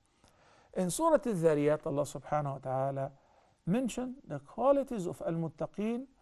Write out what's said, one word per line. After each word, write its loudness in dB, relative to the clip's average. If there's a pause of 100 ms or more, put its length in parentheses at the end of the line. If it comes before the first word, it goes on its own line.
(760)
In 0
Surah 4
Al-Dhariyat, 2
Allah 0
subhanahu -4
wa -8
ta'ala -2 (540)
mentioned -2 (120)
the -6
qualities 0
of -8
Al-Muttaqeen, -4 (160)